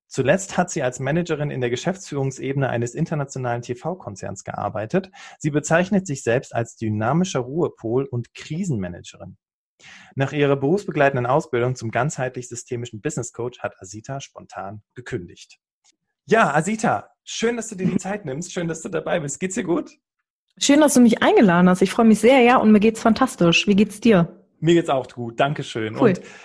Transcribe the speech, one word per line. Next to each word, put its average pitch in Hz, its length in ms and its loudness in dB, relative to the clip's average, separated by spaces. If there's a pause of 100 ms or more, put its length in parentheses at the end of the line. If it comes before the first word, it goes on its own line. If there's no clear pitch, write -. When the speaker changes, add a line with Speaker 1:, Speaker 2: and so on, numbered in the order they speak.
Speaker 1:
Zuletzt 139 500 -2
hat 180 120 0
sie 147 140 -6
als 127 160 -4
Managerin 147 500 -2
in 139 100 -6
der 123 120 0
Geschäftsführungsebene 135 1000 -4
eines 120 240 -4
internationalen 131 720 -4
T-V-Konzerns 117 800 -10
gearbeitet. 107 680 -6 (300)
Sie 156 100 -2
bezeichnet 175 560 0
sich 139 160 -8
selbst 120 320 -2
als 117 220 -6
dynamischer 120 640 -2
Ruhepol 131 680 -4
und 120 300 -10
Krisenmanagerin. 98 1040 -8 (800)
Nach 135 160 -2
ihrer 143 240 2
berufsbegleitenden 139 680 0
Ausbildung 127 500 0
zum 117 140 -10
ganzheitlich 127 580 -4
systemischen 117 540 -10
Business 143 320 -8
Coach 120 260 -10
hat - 200 -8
Asita 107 420 -14
spontan 98 640 -16 (100)
gekündigt. - 640 -14 (680)
Ja, 202 280 2
Asita, 160 560 -2 (140)
schön, 240 340 -4
dass 226 100 -10
du 208 80 -12
dir 180 120 -4
die 175 100 0
Zeit 202 260 -6
nimmst. 147 300 -10
Schön, 175 140 -4
dass 160 140 -6
du - 80 -10
dabei 165 300 -4
bist. 143 200 -8
Geht's 185 160 -6
dir 226 80 -4
gut? 180 340 -4 (600)
Speaker 2:
Schön, 285 240 4
dass 294 120 4
du 247 80 6
mich 233 220 4
eingeladen 196 440 6
hast. 180 140 4
Ich 190 100 2
freue 233 140 2
mich 220 140 6
sehr, 262 220 6
ja, 240 160 6
und 214 140 4
mir 214 80 8
geht's 220 220 2
fantastisch. 214 640 2
Wie 202 80 4
geht's 214 240 2
dir? 190 440 2 (200)
Speaker 1:
Mir 170 120 4
geht's 165 140 2
auch 135 200 0
gut, 117 320 -6
danke 143 200 0
schön. 113 360 -6
Speaker 2:
Cool. 202 160 4 (320)